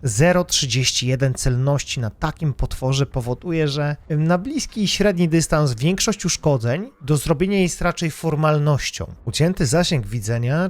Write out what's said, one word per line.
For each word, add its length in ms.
Zero 400
trzydzieści 640
jeden 260
celności 680
na 100
takim 440
potworze 520
powoduje, 640
że 280
na 280
bliski 460
i 40
średni 420
dystans 440
większość 520
uszkodzeń 640
do 160
zrobienia 440
jest 200
raczej 300
formalnością. 1040
Ucięty 400
zasięg 420
widzenia, 640